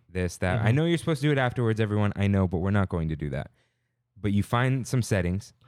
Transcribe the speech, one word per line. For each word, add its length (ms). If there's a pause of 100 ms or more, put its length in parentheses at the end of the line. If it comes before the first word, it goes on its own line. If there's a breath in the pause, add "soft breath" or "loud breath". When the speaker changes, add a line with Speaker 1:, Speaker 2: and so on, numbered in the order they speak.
(120)
Speaker 1:
this, 260
that. 220
Speaker 2:
Mm-hmm. 80
Speaker 1:
I 40
know 140
you're 120
supposed 240
to 60
do 60
it 40
afterwards, 440
everyone. 340
I 120
know, 200
but 120
we're 120
not 180
going 200
to 80
do 140
that. 200 (680)
But 120
you 120
find 440
some 140
settings. 520 (140)